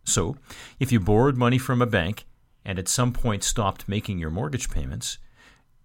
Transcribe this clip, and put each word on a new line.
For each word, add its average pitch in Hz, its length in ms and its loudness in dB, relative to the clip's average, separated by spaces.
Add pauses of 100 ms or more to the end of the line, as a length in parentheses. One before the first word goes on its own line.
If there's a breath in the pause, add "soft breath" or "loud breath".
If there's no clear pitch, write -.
So, 95 320 0 (440 loud breath)
if 135 100 0
you 120 80 6
borrowed 107 380 4
money 123 220 4
from 127 240 0
a 120 40 4
bank 104 380 0 (400)
and 98 140 -6
at 92 100 -6
some 123 240 2
point 107 320 0
stopped - 440 0
making 98 300 -2
your 80 120 -4
mortgage 127 400 -4
payments, - 480 -4 (680 soft breath)